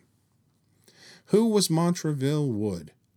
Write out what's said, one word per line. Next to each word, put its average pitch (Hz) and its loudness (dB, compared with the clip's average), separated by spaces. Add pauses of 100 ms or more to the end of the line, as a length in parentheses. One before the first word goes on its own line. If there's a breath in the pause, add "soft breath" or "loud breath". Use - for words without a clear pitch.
(1300 loud breath)
Who 220 4
was 208 2
Montraville 151 0
Wood? 101 -4 (260)